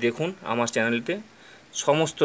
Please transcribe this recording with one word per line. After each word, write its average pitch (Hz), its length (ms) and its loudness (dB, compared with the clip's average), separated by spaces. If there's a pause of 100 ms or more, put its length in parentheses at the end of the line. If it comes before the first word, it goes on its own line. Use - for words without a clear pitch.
দেখুন 143 240 0 (220)
আমার 117 240 0
চ্যানেলতে 117 380 0 (720)
সমস্ত 147 400 2